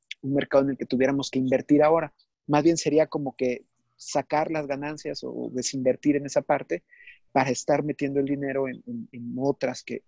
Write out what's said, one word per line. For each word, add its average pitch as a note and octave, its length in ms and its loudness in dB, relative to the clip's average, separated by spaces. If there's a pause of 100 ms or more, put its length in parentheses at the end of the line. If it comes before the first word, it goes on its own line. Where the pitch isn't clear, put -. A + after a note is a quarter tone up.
(220)
un C3+ 120 -4
mercado C#3 300 4
en C#3 60 0
el C3 80 -4
que B2+ 80 -8
tuviéramos C3 440 0
que C3+ 80 -2
invertir C3 440 4
ahora. D#3 300 2 (340)
Más D3 180 2
bien E3 120 4
sería D#3 300 4
como C#3+ 300 -6
que B2 280 -2 (320)
sacar D3+ 540 -2
las D#3 160 -4
ganancias C#3+ 560 -8
o B2 300 -8
desinvertir C3 640 0
en C#3+ 100 -2
esa C#3+ 140 -2
parte C#3+ 420 -2 (500)
para C3+ 180 4
estar C#3+ 340 0
metiendo C#3+ 340 -2
el C#3 80 2
dinero C3+ 400 -2
en, B2+ 200 -10
en, A#2 260 -10
en A#2+ 260 -10
otras C3 460 -2
que, - 240 -8